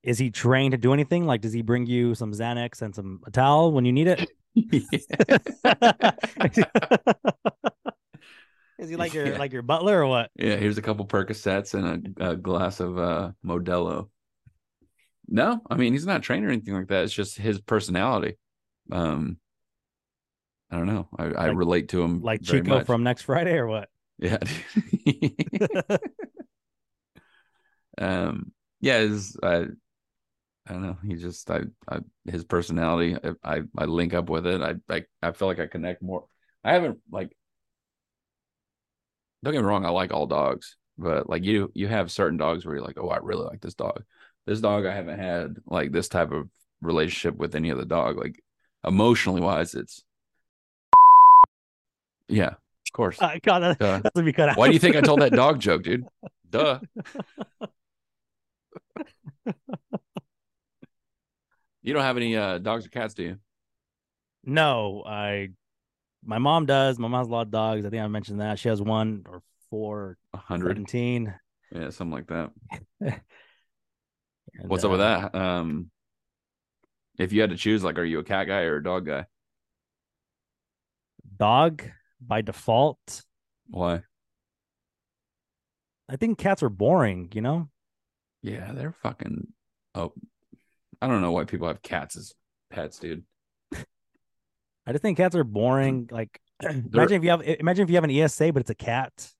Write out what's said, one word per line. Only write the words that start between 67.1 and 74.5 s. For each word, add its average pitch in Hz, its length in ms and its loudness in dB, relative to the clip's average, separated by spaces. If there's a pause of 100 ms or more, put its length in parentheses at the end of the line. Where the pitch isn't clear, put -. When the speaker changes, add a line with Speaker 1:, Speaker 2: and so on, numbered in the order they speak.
Speaker 1:
has 120 80 -6
a - 20 -12
lot 117 120 -4
of 107 80 -8
dogs. 110 340 -2
I 101 60 -6
think 110 120 -6
I 107 60 -4
mentioned 104 320 -8
that. 104 180 -6
She - 100 -4
has 107 120 -2
one 110 480 -2
or 90 140 -20 (280)
four, 104 460 -10 (160)
Speaker 2:
A 95 60 -16
hundred? 90 320 -6
Speaker 1:
seventeen. 117 640 -4 (360)
Speaker 2:
Yeah, 80 200 -10
something 85 220 -10
like 67 160 -12
that. - 1000 -10
Speaker 1:
<laughs> - 40 -20 (1300)